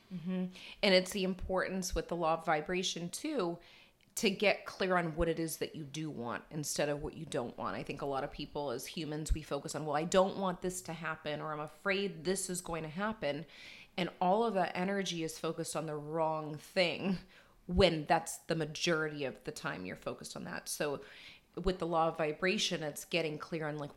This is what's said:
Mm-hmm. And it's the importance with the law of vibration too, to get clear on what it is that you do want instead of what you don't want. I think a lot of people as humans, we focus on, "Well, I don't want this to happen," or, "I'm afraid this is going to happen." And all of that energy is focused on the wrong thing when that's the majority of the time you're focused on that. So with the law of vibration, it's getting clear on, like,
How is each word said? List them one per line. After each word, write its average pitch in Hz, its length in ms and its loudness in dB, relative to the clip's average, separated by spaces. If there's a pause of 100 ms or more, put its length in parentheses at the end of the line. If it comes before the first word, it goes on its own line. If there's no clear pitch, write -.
(140)
Mm-hmm. 185 300 -4 (400)
And 196 100 8
it's 185 160 6
the 190 140 0
importance 185 680 -2
with 165 140 0
the 175 100 -4
law 165 180 4
of 165 120 -2
vibration 175 640 0
too, 185 500 -2 (560)
to - 160 2
get 202 340 4
clear 185 320 2
on 170 100 4 (100)
what 170 120 4
it 165 120 0
is 160 160 -2
that - 180 -4
you 160 80 -8
do 156 260 -6
want 117 440 -6
instead 147 360 0
of 147 140 -2
what - 140 -8
you 160 100 -8
don't 123 320 -4
want. 104 160 -4
I 123 80 -6
think 123 180 -8
a 143 60 -4
lot 135 160 0
of 147 80 -4
people 143 400 -6
as 127 160 -4
humans, 151 480 -2
we 160 80 0
focus 143 320 -4
on, 151 100 -4
"Well, 147 120 0
I 156 80 2
don't 185 320 6
want 185 260 -2
this 180 200 -4
to 165 100 -8
happen," 160 480 -4
or, 151 120 -4
"I'm 151 60 -4
afraid 185 640 -2
this 185 260 0
is 180 120 -2
going 160 240 -4
to 156 40 -6
happen." 151 560 -2 (520)
And 175 140 0 (100)
all 190 240 6
of 226 100 2
that 180 220 4
energy 180 480 0
is 156 120 -4
focused 165 380 -2
on 156 120 -2
the 151 100 -2
wrong 156 640 0
thing 175 600 2 (480)
when 175 400 6
that's - 400 2
the 170 80 0
majority 156 720 0
of 123 180 -6
the 151 100 -8
time 147 320 -6
you're 92 120 -8
focused - 400 -10
on - 80 -8
that. - 240 -8
So 147 320 -2 (640)
with 185 140 2
the 165 80 -2
law 165 220 4
of 160 80 0
vibration, 170 640 2
it's 147 220 -6
getting 160 340 0
clear 160 280 -4
on, 151 120 -2
like, 147 180 -6